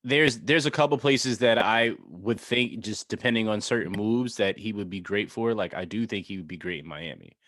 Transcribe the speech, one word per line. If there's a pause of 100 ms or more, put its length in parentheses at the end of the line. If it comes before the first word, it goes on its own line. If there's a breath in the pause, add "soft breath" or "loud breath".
there's,
there's
a
couple
places
that
I (160)
would
think,
just
depending
on
certain
moves,
that
he
would
be
great
for.
Like,
I
do
think
he
would
be
great
in
Miami. (120 loud breath)